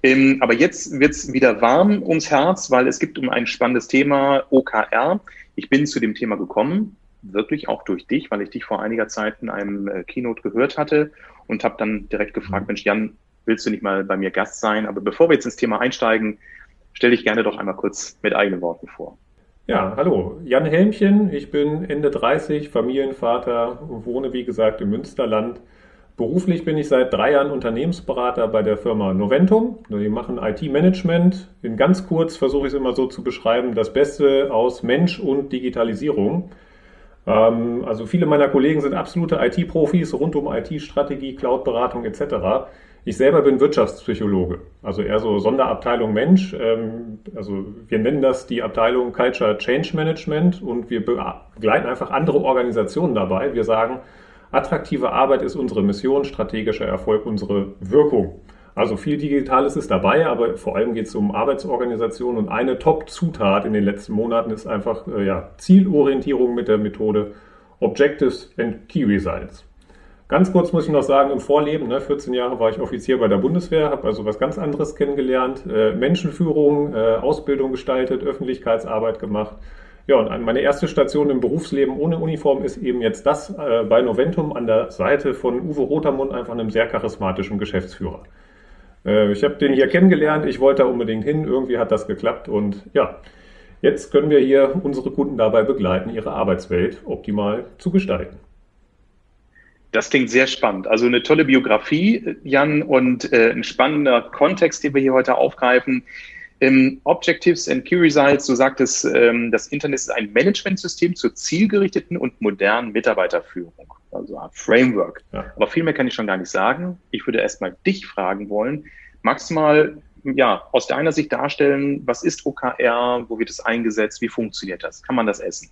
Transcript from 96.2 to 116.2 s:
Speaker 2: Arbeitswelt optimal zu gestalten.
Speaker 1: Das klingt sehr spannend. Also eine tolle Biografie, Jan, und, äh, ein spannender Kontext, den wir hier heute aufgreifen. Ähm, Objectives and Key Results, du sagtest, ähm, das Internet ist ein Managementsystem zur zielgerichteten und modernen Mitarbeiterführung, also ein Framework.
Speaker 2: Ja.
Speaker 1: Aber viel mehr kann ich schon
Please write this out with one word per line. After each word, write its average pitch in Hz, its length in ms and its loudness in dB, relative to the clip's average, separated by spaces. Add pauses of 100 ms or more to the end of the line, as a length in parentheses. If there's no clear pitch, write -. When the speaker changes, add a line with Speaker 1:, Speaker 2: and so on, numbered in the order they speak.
Speaker 2:
Arbeitswelt 90 720 -2
optimal 107 640 -4 (100)
zu - 140 -4
gestalten. - 480 -2 (1500)
Speaker 1:
Das 110 160 0
klingt 127 220 2
sehr 131 160 4
spannend. 98 420 -2
Also 110 160 2
eine 123 180 4
tolle 156 220 4
Biografie, 143 1000 2
Jan, 147 360 2
und, 127 500 0
äh, 117 200 6
ein 117 120 -6
spannender 135 600 2
Kontext, 165 600 0
den 139 120 -2
wir 139 80 4
hier 135 100 4
heute 127 240 4
aufgreifen. 127 680 2 (580)
Ähm, 131 420 4
Objectives 170 640 2
and 131 160 -2
Key 175 120 0
Results, 143 500 4
du 131 80 2
sagtest, 131 500 0
ähm, 117 460 4
das 107 160 0
Internet 143 300 -4
ist - 120 -8
ein 104 240 -4
Managementsystem 180 800 0
zur - 200 -4
zielgerichteten 196 840 0
und - 240 -6
modernen 104 520 0
Mitarbeiterführung, 90 1000 -4 (200)
also - 260 -12
ein - 140 -14
Framework. 113 800 2
Speaker 2:
Ja. 101 140 -10 (120)
Speaker 1:
Aber 104 100 0
viel 165 160 -2
mehr 160 100 0
kann 139 140 -2
ich 113 80 -4
schon 110 120 -6